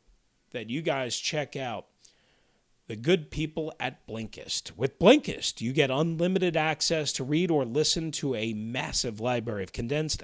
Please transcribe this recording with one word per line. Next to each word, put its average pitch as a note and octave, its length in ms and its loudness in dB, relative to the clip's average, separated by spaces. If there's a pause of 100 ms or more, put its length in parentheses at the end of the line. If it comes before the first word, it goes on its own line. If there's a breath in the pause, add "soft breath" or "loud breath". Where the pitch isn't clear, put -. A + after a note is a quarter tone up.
(520)
that A2+ 160 -8
you C#3 140 -2
guys C3+ 340 0
check - 400 -4
out B2 300 -6 (1000 soft breath)
the A#2 100 -8
good D3+ 340 2
people D#3 500 -4
at - 260 -6
Blinkist. - 680 -8
With B2+ 220 -2
Blinkist, - 640 4
you A#2+ 100 -2
get C3+ 180 4
unlimited E3 640 2
access D#3 600 0
to C3+ 100 -4
read D#3+ 260 2
or D3 140 4
listen D3+ 480 0
to C#3 220 -2
a A2+ 180 -2
massive A#2 680 -4
library A#2 420 -2
of F#2 100 -8
condensed C#3+ 520 -2